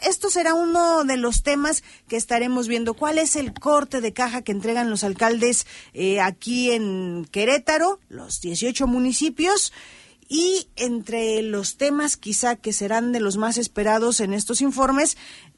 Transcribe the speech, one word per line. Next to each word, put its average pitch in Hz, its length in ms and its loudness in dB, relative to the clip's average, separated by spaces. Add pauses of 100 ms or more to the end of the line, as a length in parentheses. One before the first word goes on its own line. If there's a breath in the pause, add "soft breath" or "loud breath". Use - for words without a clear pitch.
esto 381 240 0
será 330 260 2
uno 339 500 4
de 262 100 0
los 240 280 2
temas 285 400 0 (260 loud breath)
que 226 80 -4
estaremos 240 500 0
viendo. 226 280 -2
¿Cuál 311 240 0
es 311 180 0
el 262 160 -4
corte 285 480 0
de 226 100 -2
caja 247 300 -2
que 220 100 -6
entregan 226 380 -2
los 208 160 -2
alcaldes, 226 640 2 (260 loud breath)
eh, 190 260 0
aquí 233 520 0
en 185 600 -2
Querétaro, 311 800 2
los - 320 -12
dieciocho 233 460 -2
municipios? 262 840 0 (560 loud breath)
Y 349 480 0
entre 220 680 -2
los 208 340 -4
temas 285 400 0
quizá 226 400 -2
que 220 160 -6
serán 226 400 0
de 240 80 0
los 196 160 0
más 226 200 0
esperados 220 640 0
en 196 140 0
estos 214 260 -2
informes, 269 580 2 (400 loud breath)